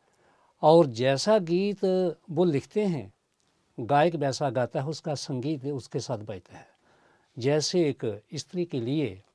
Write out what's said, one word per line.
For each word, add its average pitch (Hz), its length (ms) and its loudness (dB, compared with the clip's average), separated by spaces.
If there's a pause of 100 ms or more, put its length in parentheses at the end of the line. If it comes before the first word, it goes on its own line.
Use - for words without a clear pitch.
(600)
और 165 240 8
जैसा 135 540 0
गीत 185 460 -2 (460)
वो 160 120 2
लिखते 180 420 0
हैं, 139 280 -4 (640)
गायक 147 360 4
वैसा 143 340 0
गाता 123 320 -2
है, 135 60 -6
उसका 151 280 -6
संगीत 135 500 -6
उसके 139 340 -6
साथ 120 180 -6
बजता 104 400 -14
है। - 120 -20 (680)
जैसे 147 520 2
एक 110 320 -6 (140)
स्त्री 175 300 -6
के 147 140 -6
लिए, 113 440 -4 (120)